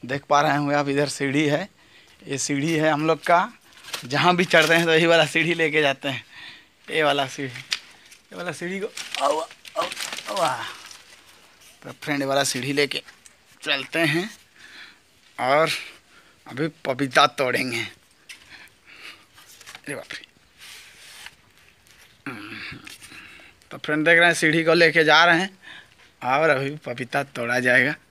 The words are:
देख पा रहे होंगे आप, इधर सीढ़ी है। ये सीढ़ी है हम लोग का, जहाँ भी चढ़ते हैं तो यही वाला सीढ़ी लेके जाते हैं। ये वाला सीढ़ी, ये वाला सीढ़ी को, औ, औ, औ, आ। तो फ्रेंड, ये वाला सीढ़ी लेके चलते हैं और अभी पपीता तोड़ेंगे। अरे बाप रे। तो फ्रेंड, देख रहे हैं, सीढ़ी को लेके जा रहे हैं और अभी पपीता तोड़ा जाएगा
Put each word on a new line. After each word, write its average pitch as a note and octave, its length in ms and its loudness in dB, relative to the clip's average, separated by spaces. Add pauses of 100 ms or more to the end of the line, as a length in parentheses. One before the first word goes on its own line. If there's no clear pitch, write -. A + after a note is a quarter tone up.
देख C#3 180 -6
पा D3 180 4
रहे D3 160 2
होंगे D3 180 -2
आप, C#3+ 140 0
इधर C#3 180 0
सीढ़ी C#3 400 -2
है। D3+ 220 -2 (580)
ये C#3 100 -6
सीढ़ी D3 340 -4
है D#3 180 0
हम D3+ 180 0
लोग D#3+ 160 0
का, F#3 300 2 (520)
जहाँ C#3+ 300 0
भी E3+ 100 0
चढ़ते D#3+ 280 4
हैं E3+ 120 2
तो D#3+ 80 2
यही E3 120 4
वाला E3 200 4
सीढ़ी D#3+ 280 0
लेके D#3 280 0
जाते C#3 280 -2
हैं। B2 160 -8 (640)
ये D#3+ 140 0
वाला C#3+ 240 0
सीढ़ी, C3 240 -10
ये - 840 -16
वाला F3 160 -8
सीढ़ी F3+ 280 -8
को, G3+ 80 -8 (340)
औ, D3+ 260 -2 (280)
औ, E3+ 140 -4 (400)
औ, G#3 60 -6
आ। C3+ 280 -2 (1200)
तो C3+ 80 -16
फ्रेंड, C#3+ 280 -6
ये C#3 60 -2
वाला C#3 180 0
सीढ़ी C3 300 -4
लेके C#3+ 300 -2 (600)
चलते C#3+ 360 -4
हैं E3 380 -2 (1000)
और C#3+ 300 2 (800)
अभी C3+ 200 -6
पपीता C#3+ 600 0
तोड़ेंगे। B2+ 540 -2
अरे - 2250 -20
बाप - 160 -14
रे। - 140 -16 (3500)
तो - 60 -14
फ्रेंड, D3+ 280 -2
देख E3+ 120 6
रहे E3+ 100 6
हैं, E3+ 60 4
सीढ़ी D#3+ 300 2
को D#3+ 100 4
लेके E3 300 6
जा D#3 220 8
रहे E3+ 140 4
हैं F#3+ 180 -6 (640)
और C#3 260 2
अभी C#3 260 0
पपीता C3+ 480 -6
तोड़ा B2 360 -4
जाएगा B2+ 360 4 (160)